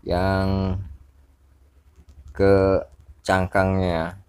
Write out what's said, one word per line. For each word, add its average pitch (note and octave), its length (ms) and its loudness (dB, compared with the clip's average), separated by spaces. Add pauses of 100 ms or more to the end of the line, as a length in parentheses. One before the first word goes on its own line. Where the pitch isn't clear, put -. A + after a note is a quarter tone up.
yang F#2+ 720 0 (1500)
ke F#2+ 480 2 (480)
cangkangnya. F#2 1000 0